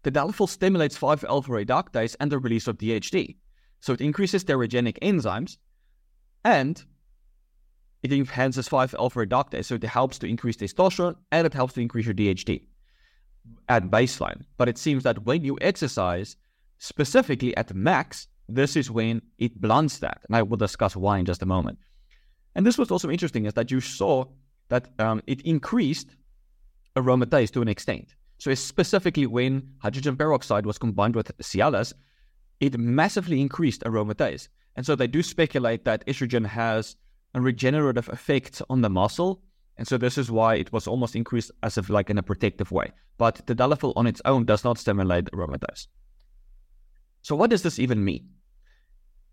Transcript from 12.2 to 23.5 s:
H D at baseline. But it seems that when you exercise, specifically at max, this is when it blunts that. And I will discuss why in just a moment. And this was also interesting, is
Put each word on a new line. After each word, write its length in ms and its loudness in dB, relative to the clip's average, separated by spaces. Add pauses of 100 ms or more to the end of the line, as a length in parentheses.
H 160 -2
D 240 -4 (1000)
at 220 2
baseline. 520 0 (160)
But 100 4
it 100 -4
seems 260 0
that 200 0
when 180 2
you 200 -4
exercise, 720 -2 (420)
specifically 800 0
at 180 -2
max, 540 0 (180)
this 300 0
is 140 0
when 320 -2 (160)
it 220 -2
blunts 380 2
that. 280 -6
And 100 -2
I 60 4
will 160 -2
discuss 360 0
why 240 2
in 60 0
just 180 -2
a 40 -4
moment. 320 -2 (760)
And 120 2
this 100 4
was 140 0
also 200 0
interesting, 360 -2
is 80 -4